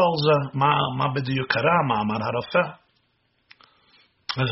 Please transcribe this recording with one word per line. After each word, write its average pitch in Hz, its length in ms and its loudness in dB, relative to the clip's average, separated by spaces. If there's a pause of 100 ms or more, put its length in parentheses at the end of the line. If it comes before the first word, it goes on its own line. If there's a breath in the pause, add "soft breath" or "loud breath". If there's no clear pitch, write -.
על 170 100 0 (100)
זה, 151 100 6 (240)
מה, 143 120 4 (260)
מה 139 160 0
בדיוק 131 380 -4
קרה, 160 260 2 (100)
מה 117 120 2
אמר 107 260 -2
הרופא? 120 380 0 (1800 soft breath)
אז 127 120 0